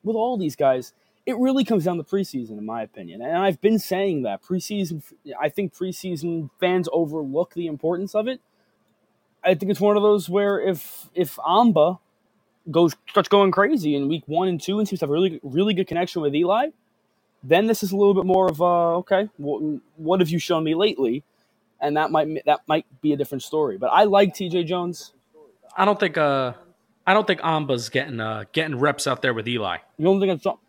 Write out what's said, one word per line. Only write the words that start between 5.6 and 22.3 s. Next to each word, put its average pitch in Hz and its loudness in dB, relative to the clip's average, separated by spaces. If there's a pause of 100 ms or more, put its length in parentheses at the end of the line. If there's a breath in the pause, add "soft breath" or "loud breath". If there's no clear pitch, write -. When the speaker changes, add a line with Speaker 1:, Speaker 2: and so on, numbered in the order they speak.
Speaker 1:
preseason 170 -6 (100)
fans 180 2
overlook 156 -2
the 175 -6
importance 170 -4
of 220 0
it. 254 -8 (1000)
I 185 4
think 185 -4
it's 185 0
one 208 4
of 208 4
those 208 4
where 202 2
if, - -4
if 175 -2
Amba 180 4 (720)
goes, 165 4 (140)
starts - 0
going 202 4
crazy 196 0
in 139 -2
week 156 -4
one 170 -2
and 170 -2
two 202 -4
and 214 -2
seems 185 -6
to 165 -2
have 143 -4
a - 0
really, 165 0
really 180 0
good 185 -2
connection - -4
with 143 -2
Eli, 196 2 (760)
then 170 4
this 226 0
is 185 -4
a 196 -2
little 202 6
bit 185 2
more 185 4
of 156 -2
a, 185 2
"Okay, 175 2
wh-, 143 -6 (160)
what 160 0
have 160 2
you 170 0
shown 160 0
me 156 0
lately?" 135 0 (560)
And 147 -2
that 151 0
might, 156 0